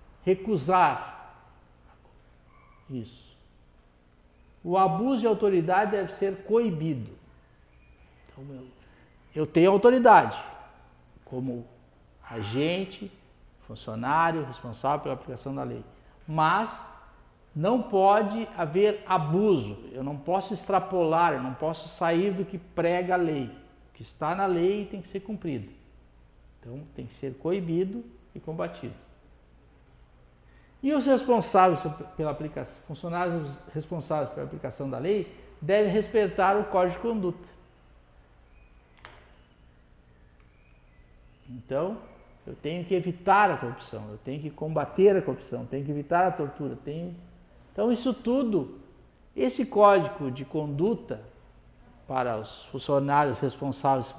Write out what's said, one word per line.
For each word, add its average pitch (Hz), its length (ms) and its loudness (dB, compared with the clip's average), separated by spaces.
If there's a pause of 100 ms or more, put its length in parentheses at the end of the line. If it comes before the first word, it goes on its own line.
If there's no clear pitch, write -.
(240)
recusar 180 1120 2 (1500)
isso. - 460 -14 (1300)
O 175 140 0
abuso 202 440 2
de 233 60 2
autoridade 196 640 2
deve 196 220 -2
ser 196 300 -4
coibido. 160 680 0 (1160)
Então, 139 160 -20 (120)
eu, 127 120 -16 (680)
eu 151 120 0
tenho 165 240 8
autoridade 208 680 8 (840)
como 127 440 -8 (640)
agente, 156 840 -4 (500)
funcionário 143 840 -2
responsável 127 560 -4
pela 139 140 -6
aplicação 135 400 -12
da 135 80 -6
lei. 120 200 -8 (440)
Mas 160 600 0 (680)
não 214 260 2
pode 208 720 2
haver 190 520 0
abuso, 160 720 2 (140)
eu 131 120 -10
não 143 140 -6
posso 185 360 -2
extrapolar, 175 800 2
eu 127 80 -2
não 131 120 -6
posso 156 360 -6
sair 175 420 2
do 185 140 -4
que 190 120 -10
prega 175 580 0
a - 20 2
lei. 156 280 0
O - 480 -18
que - 80 -20
está 156 340 -4
na 196 100 0
lei 185 400 0
tem 196 160 -10
que - 60 -20
ser 196 140 -8
cumprido. 156 500 -6 (880)
Então, 131 240 -14 (120)
tem 127 100 -12
que 113 80 -18
ser 131 240 -10
coibido 185 640 -2 (300)
e 151 60 -16
combatido. 165 540 -10 (1900)
E 277 100 0
os 277 120 2
responsáveis 214 760 4 (340)
pela 151 160 -4
aplicação, 147 520 -10
funcionários 170 640 -4 (240)
responsáveis 151 580 -4
pela 143 140 -8
aplicação 135 440 -10
da 123 100 -6
lei 190 360 -2 (260)
devem 196 300 2
respeitar 202 640 2
o 208 80 0
Código 180 320 0
de - 40 -12
Conduta. 214 540 -4 (4000)
Então, 135 500 -6 (480)
eu - 100 -14
tenho 170 300 -8
que 185 80 -2
evitar 185 560 2
a 143 80 -2
corrupção, 113 540 -10
eu 107 60 -14
tenho 139 240 -10
que 151 100 -8
combater 160 640 2
a 175 60 2
corrupção, 123 440 -8
tenho 135 200 -8
que 151 60 -6
evitar 170 360 0
a - 40 2
tortura, 139 440 -6
tenho. 170 400 -12 (560)
Então, 220 200 0
isso 240 220 0
tudo, 226 640 -2 (560)
esse 254 300 0
Código 185 640 4
de 131 140 -8
Conduta 151 800 -2 (840)
para 123 300 -2
os - 280 -14
funcionários 139 720 2
responsáveis 135 800 -2